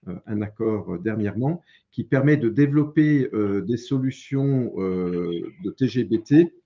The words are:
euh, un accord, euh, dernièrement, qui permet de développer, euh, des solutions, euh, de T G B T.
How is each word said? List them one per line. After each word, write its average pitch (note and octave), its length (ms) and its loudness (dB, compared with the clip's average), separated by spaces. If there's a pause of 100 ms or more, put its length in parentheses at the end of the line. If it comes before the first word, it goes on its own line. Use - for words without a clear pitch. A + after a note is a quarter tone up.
euh, F2 80 -10 (100)
un G#2+ 160 -4
accord, G#2 540 -4
euh, - 20 -8
dernièrement, A2 640 -4 (300)
qui - 120 -6
permet C#3+ 320 2
de C#3+ 140 0
développer, C#3+ 840 2
euh, G2+ 280 0
des A2+ 160 -2
solutions, C3+ 1000 -2
euh, F2+ 640 -2 (220)
de - 60 -4
T - 180 -2
G A#2 160 -2
B A2+ 180 0
T. E3 320 6 (120)